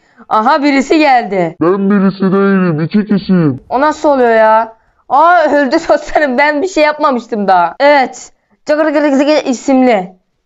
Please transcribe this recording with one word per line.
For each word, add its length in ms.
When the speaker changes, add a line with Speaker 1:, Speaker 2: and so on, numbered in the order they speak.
Speaker 1:
Aha, 340
birisi 360
geldi. 640
Speaker 2:
Ben 300
birisi 320
değilim. 580
İki 260
kişiyim. 640
Speaker 1:
O 120
nasıl 280
oluyor 220
ya? 460
Aa, 360
öldü 380
<laughs> 60
dostlarım. 500
Ben 240
bir 60
şey 160
yapmamıştım 640
daha. 320
Evet. 520
Cıgır 200
Gırı 240
Gırı 380
isimli. 640